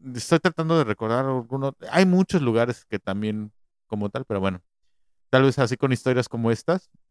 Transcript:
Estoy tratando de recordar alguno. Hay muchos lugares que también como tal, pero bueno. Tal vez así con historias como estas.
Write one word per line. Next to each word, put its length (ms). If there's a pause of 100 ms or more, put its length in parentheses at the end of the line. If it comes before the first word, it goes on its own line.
(160)
Estoy 240
tratando 380
de 60
recordar 420
alguno. 500 (160)
Hay 140
muchos 360
lugares 440
que 140
también 520 (360)
como 220
tal, 160
pero 140
bueno. 220 (680)
Tal 140
vez 160
así 180
con 160
historias 340
como 240
estas. 380 (220)